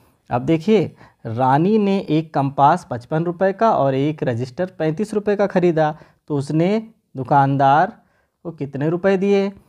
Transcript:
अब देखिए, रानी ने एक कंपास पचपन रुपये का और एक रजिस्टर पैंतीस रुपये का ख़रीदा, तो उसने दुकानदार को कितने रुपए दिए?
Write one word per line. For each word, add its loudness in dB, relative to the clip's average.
अब -2
देखिए, 0
रानी 2
ने 0
एक -2
कंपास 2
पचपन -4
रुपये -2
का 2
और 2
एक -2
रजिस्टर -4
पैंतीस -4
रुपये -2
का 0
ख़रीदा, 0
तो -4
उसने -2
दुकानदार 2
को -10
कितने -6
रुपए 0
दिए? 0